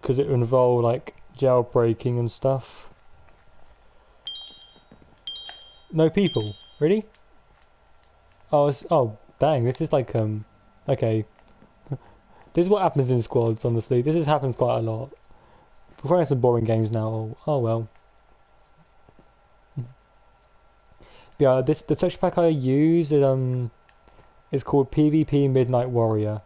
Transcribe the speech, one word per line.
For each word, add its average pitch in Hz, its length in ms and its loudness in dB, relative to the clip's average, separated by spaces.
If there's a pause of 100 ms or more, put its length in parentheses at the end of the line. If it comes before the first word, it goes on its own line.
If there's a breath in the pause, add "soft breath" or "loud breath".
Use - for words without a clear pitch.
'cause 127 160 -2
it 139 100 0
would 139 80 0
involve, 123 460 2
like, 120 320 -2 (240)
jailbreaking 120 800 0
and 117 140 -2
stuff. - 580 -4 (3000)
No 160 180 2
people, 143 440 -2 (260)
really? 196 260 0 (1400)
Oh, 147 180 4
it's, 139 220 -4
oh, 120 280 0 (220)
dang, 143 260 2
this 123 160 -2
is 156 100 -4
like, 131 240 -2
um, 110 300 -2 (420)
okay. 113 380 0 (1300 soft breath)
This 175 120 2
is 185 40 -4
what 202 120 2
happens 139 300 0
in 120 100 2
squads, 113 440 -2
honestly. 120 360 0
This 151 140 0
is, 165 100 0
happens 139 300 -2
quite 120 220 0
a 117 40 -2
lot. 113 300 -8 (880 soft breath)
We're 135 100 -4
playing 175 160 2
some 135 120 -2
boring 117 240 2
games 110 280 0
now. 110 160 -4
Oh, 110 380 -8
oh 147 120 -2
well. 113 320 -2 (3500 soft breath)
Yeah, 131 220 4
this, 147 220 0
the 151 140 -2
texture 180 240 -2
pack 180 180 0
I 170 100 4
use 151 640 2
is, 143 100 4
um, 127 480 0 (800 soft breath)
is 143 140 -4
called 139 280 0
P 151 180 2
V 151 160 2
P 143 240 2
Midnight 127 400 2
Warrior. 107 560 0